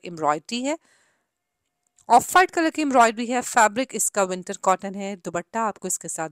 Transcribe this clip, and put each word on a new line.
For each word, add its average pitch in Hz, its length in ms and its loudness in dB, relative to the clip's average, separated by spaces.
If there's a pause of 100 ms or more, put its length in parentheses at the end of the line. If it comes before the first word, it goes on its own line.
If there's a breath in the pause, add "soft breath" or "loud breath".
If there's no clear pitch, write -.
एम्ब्रॉयडरी 165 580 -4
है। 294 140 -2 (1300)
ऑफ 240 280 4
वाइट 359 140 4
कलर 320 200 0
की 311 120 -6
एम्ब्रॉयडरी 240 440 4
है, 240 140 -2
फैब्रिक 226 540 0
इसका 208 280 -2
विंटर 185 340 -4
कॉटन 190 380 0
है, 202 220 -10
दुपट्टा 175 460 -8
आपको 196 260 -6
इसके - 200 -8
साथ 160 240 -8